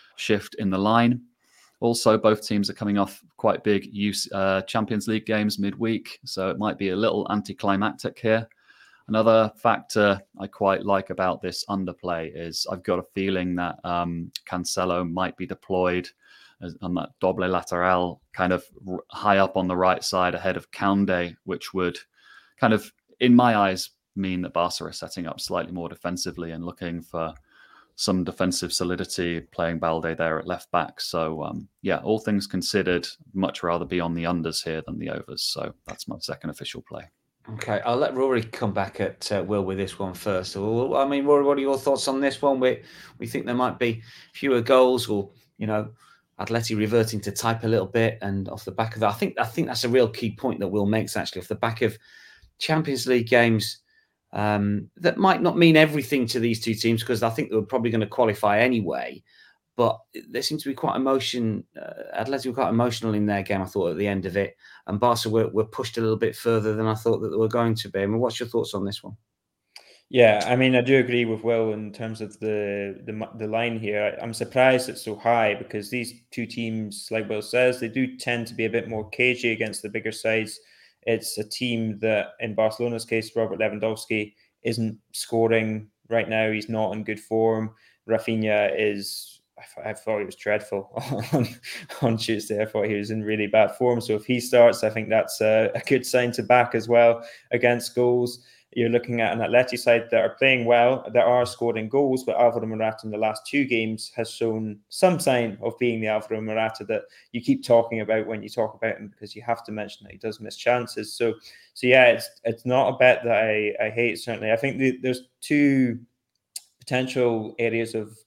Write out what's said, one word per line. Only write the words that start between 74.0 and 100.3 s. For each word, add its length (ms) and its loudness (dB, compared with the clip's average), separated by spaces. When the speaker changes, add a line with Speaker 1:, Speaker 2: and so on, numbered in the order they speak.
Speaker 3:
I, 20 -8
I'm 120 -6
surprised 540 4
it's 160 -12
so 120 -6
high 400 2
because 340 -8
these 240 -4
two 160 -6
teams, 640 -6
like 180 -4
Will 140 -4
says, 380 2
they 80 -4
do 300 -2
tend 300 -4
to 60 -14
be 120 -2
a 40 0
bit 200 -2
more 200 -6
cagey 420 0
against 300 -4
the 80 -8
bigger 220 -6
sides. 480 -2
It's 300 -2
a 60 -6
team 560 -4
that, 300 0
in 160 -6
Barcelona's 500 -2
case, 300 -2
Robert 240 -2
Lewandowski 720 -4
isn't 340 -2
scoring 800 0
right 200 -2
now. 220 0
He's 180 -6
not 240 -2
in 100 -8
good 160 -8
form. 560 0
Rafinha 680 0
is, 640 -4
I 60 -20
th-, 140 -12
I 60 -6
thought 260 -4
he 60 -4
was 100 -12
dreadful 580 -4
<laughs> 380 -6
on, 160 2
on 160 2
Tuesday. 440 -2
I 40 2
thought 220 -2
he 80 0
was 160 -4
in 120 -4
really 240 0
bad 280 4
form. 260 2
So 140 -2
if 100 -6
he 140 0
starts, 440 6
I 60 4
think 200 -6
that's 320 0
a, 320 4
a 80 -6
good 240 2
sign 280 2
to 100 -4
back 320 6
as 120 0
well 360 6
against 440 2
goals. 480 2
You're 120 2
looking 320 0
at 100 2
an 80 -2
Atleti 400 2
side 320 4
that 80 4
are 180 0